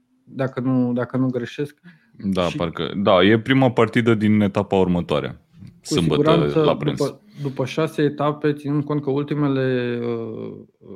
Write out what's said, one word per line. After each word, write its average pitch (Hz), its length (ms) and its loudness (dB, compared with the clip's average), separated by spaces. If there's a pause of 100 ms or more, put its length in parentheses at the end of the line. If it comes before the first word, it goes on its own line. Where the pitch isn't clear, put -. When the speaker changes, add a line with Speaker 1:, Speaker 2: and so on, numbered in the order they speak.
(240)
Speaker 1:
dacă 127 360 -6
nu, 127 320 0
dacă 123 240 -4
nu 131 100 2
greșesc. 127 540 -6 (360)
Speaker 2:
Da, 92 320 0
Speaker 1:
Și 78 80 -4
Speaker 2:
parcă, 82 400 -4
da, 98 260 6
e 110 180 6
prima 131 300 2
partidă 117 440 2
din 107 260 4
etapa 98 360 0
următoare. 82 640 0 (220)
Speaker 1:
Cu - 320 -10
Speaker 2:
Sâmbătă 147 260 2
Speaker 1:
siguranță, 156 420 2
Speaker 2:
la 151 140 2
prânz. 143 220 -4
Speaker 1:
după, 139 220 -4 (220)
după 135 220 -6
șase 160 380 -4
etape, 147 500 0
ținând 143 320 -4
cont 147 180 -4
că 139 80 -4
ultimele, 131 920 -2
uh, 113 500 -8 (440)